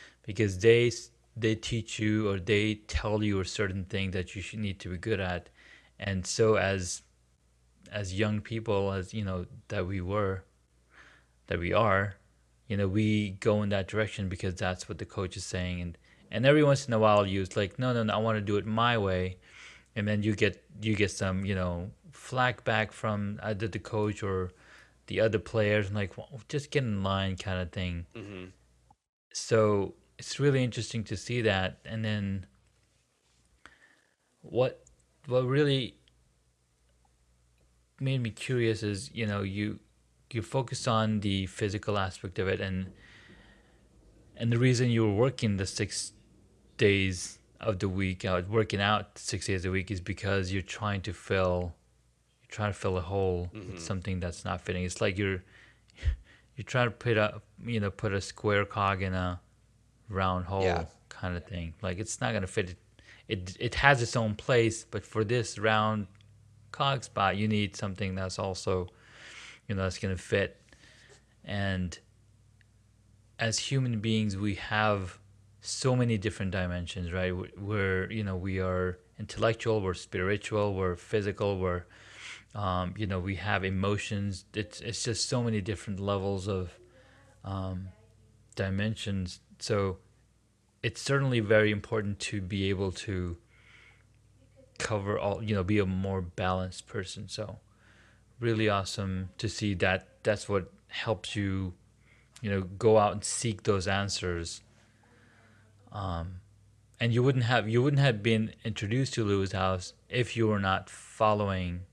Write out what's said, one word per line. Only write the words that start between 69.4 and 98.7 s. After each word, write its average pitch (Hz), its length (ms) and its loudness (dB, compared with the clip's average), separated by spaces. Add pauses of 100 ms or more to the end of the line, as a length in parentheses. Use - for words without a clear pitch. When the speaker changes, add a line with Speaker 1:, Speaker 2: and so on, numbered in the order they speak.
Speaker 1:
you 101 60 -4
know, 95 80 -2
that's 92 160 -2
gonna 95 180 -4
fit. 98 400 0 (880)
And 95 520 -2 (1400)
as 117 200 0
human 127 420 0
beings, 107 360 2
we 101 200 -2
have 104 640 0 (420)
so - 340 0
many 117 240 2
different 95 340 -2
dimensions, 90 600 -4
right? 92 240 0
We, 92 200 -8
we're, 98 540 -2
you 110 140 -4
know, 95 120 -2
we 95 240 -4
are 90 380 0 (200)
intellectual, 110 640 0
we're 95 140 -2
spiritual, 101 800 -2
we're 92 220 0
physical, 101 640 -2
we're 90 260 -2 (720)
um, 92 420 -2
you 104 100 -4
know, 92 140 -2
we 95 160 -4
have 95 280 0
emotions. 101 800 -2 (100)
It's, 104 260 -6
it's - 240 -6
just - 240 -2
so 123 140 0
many 110 180 0
different 98 400 -4
levels 98 480 0
of, 92 300 -4 (640)
um, 95 460 -6 (640)
dimensions. 98 840 -2 (200)
So 98 380 0 (840)
it's - 200 -4
certainly 135 380 2
very 107 300 6
important 101 500 -2
to 104 200 -4
be 95 300 0
able 95 220 0
to 90 460 -4 (1400)
cover 104 400 -2
all, 101 240 -2
you 107 120 -2
know, 98 100 2
be 104 140 4
a 98 80 4
more 95 360 -2
balanced 92 640 -4
person. 101 420 -10
So - 320 -10 (800)
really 110 280 2
awesome 95 720 0